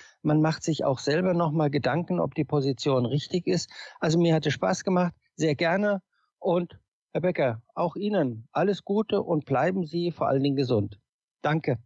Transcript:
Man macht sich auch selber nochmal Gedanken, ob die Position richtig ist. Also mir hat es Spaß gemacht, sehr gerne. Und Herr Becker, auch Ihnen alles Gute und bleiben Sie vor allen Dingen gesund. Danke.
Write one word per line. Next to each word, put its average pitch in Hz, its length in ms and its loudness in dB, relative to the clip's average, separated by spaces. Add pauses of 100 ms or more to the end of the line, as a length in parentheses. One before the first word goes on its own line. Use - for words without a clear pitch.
(220)
Man 156 180 4
macht 156 220 2
sich - 220 -2
auch 135 140 0
selber 180 360 0
nochmal 160 360 0
Gedanken, 151 500 -2
ob 156 140 -2
die 151 100 -2
Position 135 600 0
richtig 147 420 -2
ist. 180 240 -2 (300)
Also 165 180 2
mir 170 160 4
hat 156 120 0
es 143 80 0
Spaß 185 300 -2
gemacht, 180 300 0 (200)
sehr 151 220 0
gerne. 196 460 0 (360)
Und 180 400 -2 (340)
Herr - 80 -2
Becker, 143 420 0 (120)
auch 170 220 -4
Ihnen 165 560 -2
alles 185 320 0
Gute 202 380 0
und 165 220 -2
bleiben 170 400 0
Sie 170 260 -2
vor - 180 -4
allen 135 140 2
Dingen 139 140 2
gesund. 120 440 0 (420)
Danke. 151 440 0